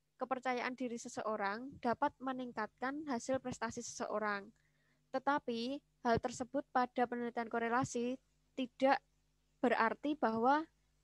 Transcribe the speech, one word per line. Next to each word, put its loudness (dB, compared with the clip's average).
kepercayaan -2
diri -4
seseorang -6
dapat 0
meningkatkan -4
hasil -2
prestasi -6
seseorang. -4
Tetapi 0
hal 4
tersebut -4
pada 2
penelitian -4
korelasi 0
tidak 4
berarti 2
bahwa 4